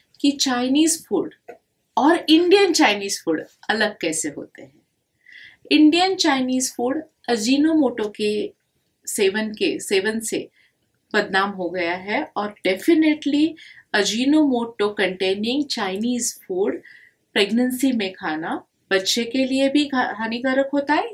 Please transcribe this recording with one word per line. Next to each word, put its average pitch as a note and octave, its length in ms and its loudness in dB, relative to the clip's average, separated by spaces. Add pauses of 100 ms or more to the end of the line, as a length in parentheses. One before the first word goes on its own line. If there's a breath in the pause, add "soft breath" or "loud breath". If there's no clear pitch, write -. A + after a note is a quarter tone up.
(200 soft breath)
कि C#4+ 100 2
Chinese C#4 760 0
food - 280 -4 (640)
और D#4 320 4
Indian F4 440 6
Chinese G3+ 520 2
food D#3+ 180 -2 (280)
अलग G#3+ 300 0
कैसे D#3+ 280 -4
होते - 340 -14
हैं। - 200 -20 (880 loud breath)
Indian E4 420 6
Chinese B3+ 600 -2
food C4 280 -2 (260)
अजीनोमोटो A#3+ 880 2
के G#3 380 -4 (520)
सेवन G#3+ 480 -2
के, - 260 -2
सेवन G#3+ 400 -2
से - 300 -6 (640)
बदनाम G3+ 360 0
हो F#3 200 -6
गया E3+ 240 -4
है। G#3 420 -6
और G#3 180 -6 (120)
definitely D4+ 840 2 (460 loud breath)
Ajinomoto A#3 1080 2
containing G3+ 640 -2
Chinese A#3 600 -4
food F#3+ 460 -4 (600 soft breath)
pregnancy B3 600 0
में G3 200 -2
खाना F3 520 -8 (260)
बच्चे G3 340 0
के C4 200 -2
लिए C4+ 240 0
भी D4 160 -2
घा-, B3+ 300 -2
हानिकारक B3+ 580 -2
होता C#4+ 220 0
है G#4+ 200 -2